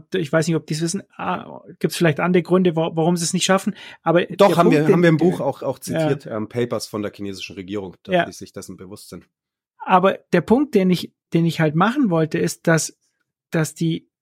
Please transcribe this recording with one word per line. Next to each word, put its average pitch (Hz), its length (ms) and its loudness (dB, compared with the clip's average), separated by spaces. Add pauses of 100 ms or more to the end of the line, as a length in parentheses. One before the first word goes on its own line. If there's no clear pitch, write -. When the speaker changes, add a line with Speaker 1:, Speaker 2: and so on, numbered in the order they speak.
(160)
Speaker 1:
ich 170 160 -4
weiß 160 160 2
nicht, 160 80 0
ob 156 100 -4
die - 80 -6
es 156 80 -4
wissen. 170 220 -6 (140)
Ah, - 420 -8 (200)
gibt's - 180 -2
vielleicht 165 240 2
andere 175 220 2
Gründe, 180 340 2
wa-, 165 160 -2
warum 165 240 2
sie 170 80 -4
es - 80 -4
nicht 180 100 0
schaffen? 190 320 0 (280)
Aber 170 220 2
Speaker 2:
Doch, 196 220 4
Speaker 1:
der 170 100 4
Speaker 2:
haben 175 100 6
Speaker 1:
Punkt, 226 100 4
Speaker 2:
wir, 147 80 2
Speaker 1:
den 196 80 4
Speaker 2:
haben 175 80 4
wir 170 80 6
im 165 80 4
Buch 170 220 0
Speaker 1:
Ja. 123 60 -4
Speaker 2:
auch, 135 180 -4
auch 127 160 -4
zitiert, 156 440 -4
Speaker 1:
Ja. 113 140 -10
Speaker 2:
ähm, 107 100 -6
Papers 120 400 -4
von 107 140 -8
der 101 100 -6
chinesischen 98 440 -12
Regierung, 95 480 -10
dass 190 120 -4
Speaker 1:
Ja. 170 100 2
Speaker 2:
die 92 60 -16
sich - 220 -18
dessen 95 240 -16
bewusst 92 320 -20
sind. - 180 -18 (520)
Speaker 1:
Aber 190 380 2 (140)
der 180 100 4
Punkt, 262 340 2
den 185 140 4
ich, - 240 -2 (200)
den 170 120 2
ich 165 140 -2
halt 156 160 0
machen 226 340 2
wollte, 160 280 0
ist, 175 300 -4
dass, 160 300 0 (540)
dass 156 240 -2
die, 165 320 -4 (140)